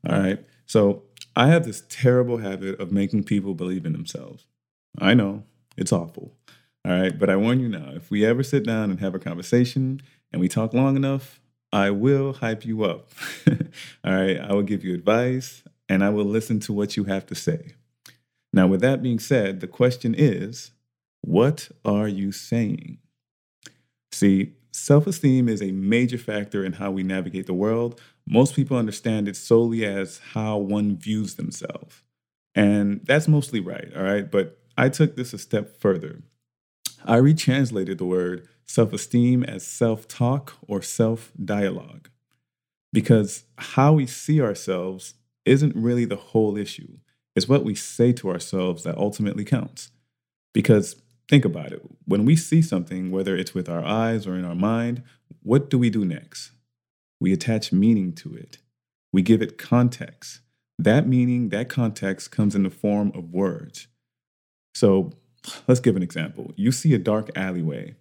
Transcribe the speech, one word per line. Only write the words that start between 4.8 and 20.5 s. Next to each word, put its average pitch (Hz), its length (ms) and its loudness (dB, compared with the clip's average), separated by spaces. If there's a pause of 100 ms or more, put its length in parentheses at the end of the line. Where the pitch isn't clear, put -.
I 95 160 4
know, 104 300 2 (320)
it's 92 160 -2
awful. 85 400 -6 (520)
All 95 80 -2
right, 92 260 0
but 98 120 2
I 95 60 4
warn 117 240 2
you 123 80 -2
now, 78 260 -8
if 82 160 -14
we 104 140 2
ever 120 180 2
sit 131 220 0
down 110 260 0
and 92 100 -4
have 95 140 -4
a 92 40 -6
conversation 123 840 0 (320)
and 87 80 -4
we 92 80 2
talk 113 260 -2
long 135 220 2
enough, 135 440 -4 (320)
I 101 180 2
will 135 420 0
hype 113 320 -6
you 110 200 -4
up. - 260 -4 (180)
<laughs> - 220 0 (540)
All 95 100 2
right, 95 240 2
I 101 160 -4
will 101 80 2
give 98 220 -4
you 90 100 -4
advice 120 680 0 (260)
and 95 140 2
I 101 80 2
will 104 140 0
listen 107 360 -2
to 107 120 -8
what 101 240 -2
you 104 80 -2
have 95 220 -4
to - 80 -12
say. - 400 -6 (800)
Now, 92 140 4
with 95 140 2
that 131 220 2
being 120 160 -2
said, 101 420 0
the 95 60 -10
question 123 500 0
is, 113 540 0 (500)